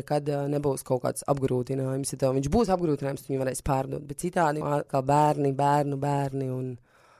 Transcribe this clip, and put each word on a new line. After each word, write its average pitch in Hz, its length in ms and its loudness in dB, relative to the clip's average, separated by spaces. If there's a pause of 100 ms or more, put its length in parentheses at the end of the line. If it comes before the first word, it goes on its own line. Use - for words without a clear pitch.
nekad, 147 260 -2
eh, 143 200 -2
nebūs 147 360 0
kaut 127 200 -2
kāds 123 220 -4
apgrūtinājums. 131 840 -2
Ja 131 60 -8
tev 131 160 2
viņš 139 140 0
būs 208 200 2
apgrūtinājums, 147 580 0
tu 139 60 -6
viņu 135 120 -2
varēsi 127 180 -4
pārdot, 139 440 -2
bet 143 120 -12
citādi 160 440 0
atkal 143 400 0
bērni, 143 520 4
bērnu 143 440 2
bērni 135 520 -2
un, 127 280 -6 (420)